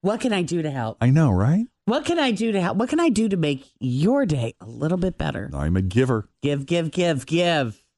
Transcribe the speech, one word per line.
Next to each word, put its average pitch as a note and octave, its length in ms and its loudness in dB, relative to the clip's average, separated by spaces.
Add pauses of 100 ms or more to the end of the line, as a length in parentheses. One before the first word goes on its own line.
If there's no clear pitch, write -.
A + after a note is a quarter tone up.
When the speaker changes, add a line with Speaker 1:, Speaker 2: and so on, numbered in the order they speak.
Speaker 1:
"What G#3 180 -2
can B3 140 -2
I F#3+ 80 0
do E3 220 -4
to D3+ 80 -4
help?" A2+ 280 -6
Speaker 2:
I B2 120 4
know, D#3 180 6
right? C3 380 2 (180)
Speaker 1:
"What C4+ 200 0
can E4+ 120 0
I C#4 140 2
do A3 200 -2
to G3+ 80 0
help? F3 180 0
What A#3 120 0
can D4+ 100 0
I E4+ 100 4
do A3 200 2
to G3 80 0
make D3 420 -2
your E3+ 460 2
day B2 340 -2
a G#2 60 -18
little C3 320 -2
bit F3+ 220 -2
better?" D2+ 340 -6
Speaker 2:
I'm D2+ 240 0
a F#2+ 60 2
giver. A2+ 440 0 (140)
Speaker 1:
Give, C#3 240 -2
give, E3 240 -2
give, E3 380 -2
give. D#3+ 560 -2 (140)